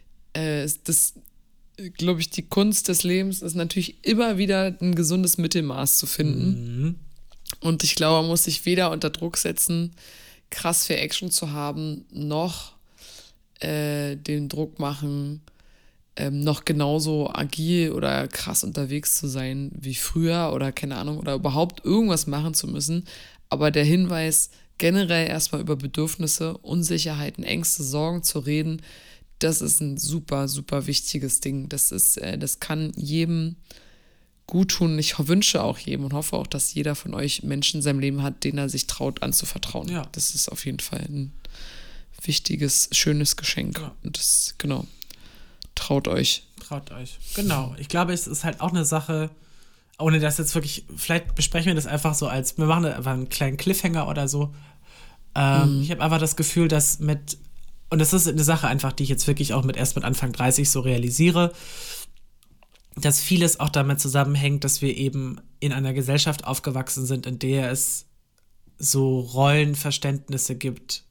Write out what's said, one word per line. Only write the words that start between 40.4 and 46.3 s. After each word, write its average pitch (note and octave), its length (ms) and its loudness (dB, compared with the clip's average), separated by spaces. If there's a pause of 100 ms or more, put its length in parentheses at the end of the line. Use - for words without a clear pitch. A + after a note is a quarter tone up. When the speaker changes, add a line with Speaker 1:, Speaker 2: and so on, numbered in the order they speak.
Speaker 1:
auf - 160 -8
jeden C3+ 140 -6
Fall - 220 -6
ein C#3+ 320 -6 (920)
wichtiges, D3 680 0
schönes D3 420 2
Geschenk. - 420 -2
Speaker 2:
Ja. D#3 160 -10 (100)
Speaker 1:
Und - 140 -6
das, - 400 2
genau, C3+ 300 -4 (880)
traut - 320 0
euch. - 360 0 (220)